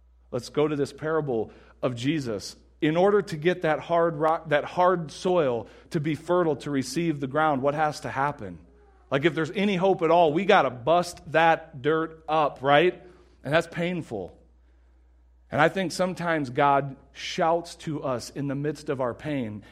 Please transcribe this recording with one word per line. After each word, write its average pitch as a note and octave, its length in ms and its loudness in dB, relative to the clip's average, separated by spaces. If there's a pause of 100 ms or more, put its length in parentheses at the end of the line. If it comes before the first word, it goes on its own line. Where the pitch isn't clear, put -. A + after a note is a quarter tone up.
(320)
Let's A#2+ 180 -6
go D3 180 0
to D3+ 80 -2
this C#3 160 -2
parable D3 600 -4 (300)
of B2 140 -2
Jesus. A#2+ 600 -4 (240)
In D#3 160 2
order G3+ 240 4
to F3+ 160 -8
get F3 240 0
that D#3 180 0
hard E3+ 380 0
rock, D#3+ 320 0
that C#3+ 160 2
hard F3 480 2
soil C#3+ 540 0 (240)
to E3 100 -2
be D3+ 140 -2
fertile E3+ 420 0
to D3 140 -8
receive C#3+ 500 -2
the C#3 60 -4
ground, D3 340 2
what C#3 120 2
has D3+ 280 -2
to B2+ 80 -8
happen? A2+ 480 -4 (520)
Like, C#3+ 160 0
if D#3+ 100 2
there's D#3+ 160 -2
any G3 240 0
hope F#3 260 2
at D#3+ 80 2
all, E3 240 6
we F3+ 100 0
gotta F3 280 4
bust D3+ 500 0 (120)
that D#3+ 500 2
dirt D#3+ 440 -2
up, D3+ 360 0
right? D3+ 360 4 (440)
And C#3 100 -2
that's E3 140 2
painful. D#3+ 680 -8 (1160)
And B2 100 2
I E3 80 6
think F#3 220 -4
sometimes E3+ 580 -4
God C#3 460 2 (160)
shouts E3+ 640 -2
to D3+ 280 -8
us B2 280 -6
in C#3+ 160 -6
the C#3 80 -4
midst D3 340 -6
of B2+ 120 -4
our A#2+ 120 -2
pain. A#2+ 480 -6 (100)